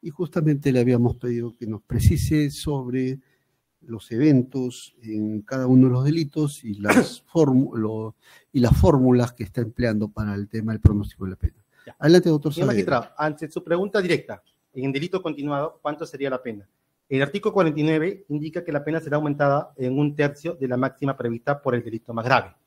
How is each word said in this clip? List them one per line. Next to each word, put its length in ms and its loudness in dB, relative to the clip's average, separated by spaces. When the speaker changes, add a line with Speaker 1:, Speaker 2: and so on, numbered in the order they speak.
Speaker 1:
y 80 -10
justamente 600 -2
le 80 4
habíamos 360 2
pedido 400 -6
que 100 -12
nos 160 -8
precise 680 0
sobre 680 -4
los 300 -14
eventos 920 0
en 400 -6
cada 240 -6
uno 220 8
de 40 2
los 120 0
delitos 600 -2
y 100 -6
las 520 0
<coughs> 60 -20
fórmu-, 420 2
lo, 400 -6
y 80 0
las 160 6
fórmulas 560 4
que 120 -10
está 160 -8
empleando 480 -2
para 260 -6
el 140 -8
tema 240 -6
del 80 -8
pronóstico 440 0
de 60 -8
la 60 -12
pena. 180 -6
Speaker 2:
Ya. 120 -20
Speaker 1:
Adelante, 300 6
doctor 240 0
Speaker 2:
Señor 160 -2
Speaker 1:
Saavedra. 320 0
Speaker 2:
magistrado, 140 -16
ante 240 -8
su 140 -10
pregunta 380 -2
directa, 400 -4
en 180 -4
delito 300 -4
continuado, 580 -6
¿cuánto 240 -8
sería 260 -8
la 120 -6
pena? 260 -12
El 140 0
artículo 320 -4
cuarenta 260 2
y 40 2
nueve 440 0
indica 340 -6
que 100 -10
la 120 -4
pena 160 -2
será 160 -4
aumentada 600 0
en 220 -2
un 160 0
tercio 400 -2
de 140 -6
la 80 -2
máxima 400 -2
prevista 460 -4
por 120 0
el 80 -2
delito 300 2
más 120 -4
grave 300 2